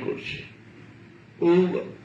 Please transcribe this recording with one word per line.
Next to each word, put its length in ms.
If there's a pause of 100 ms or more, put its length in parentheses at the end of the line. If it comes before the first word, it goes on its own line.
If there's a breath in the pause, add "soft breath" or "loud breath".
করছে। 380 (1000)
ও 260 (380)